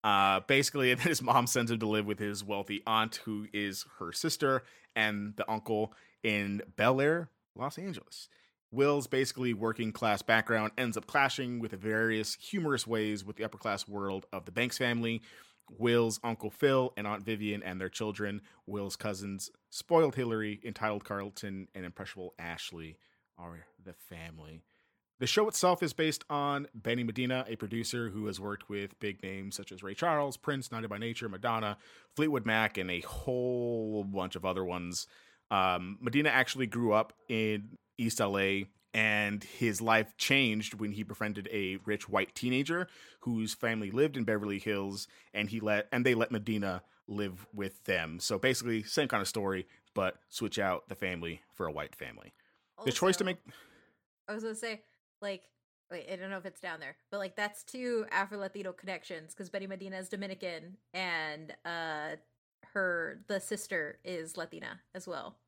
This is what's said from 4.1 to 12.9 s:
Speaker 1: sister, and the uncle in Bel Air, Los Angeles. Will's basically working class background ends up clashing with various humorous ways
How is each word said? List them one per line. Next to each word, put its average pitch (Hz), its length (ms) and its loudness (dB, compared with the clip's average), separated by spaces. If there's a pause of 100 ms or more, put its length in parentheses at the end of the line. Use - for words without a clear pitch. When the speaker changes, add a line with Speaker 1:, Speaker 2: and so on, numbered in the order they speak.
Speaker 1:
sister, 135 500 2 (320)
and 104 420 0
the 107 140 -2
uncle 107 420 0 (300)
in 101 400 0 (140)
Bel 131 240 6
Air, 160 300 2 (260)
Los 131 220 -6
Angeles. - 500 -12 (420)
Will's 139 360 4
basically 127 480 2
working 110 380 0
class 107 280 2
background 110 560 4
ends 120 200 0
up 110 100 -6
clashing 127 540 2
with 110 120 -4
various 110 600 2
humorous 151 520 0
ways 107 380 0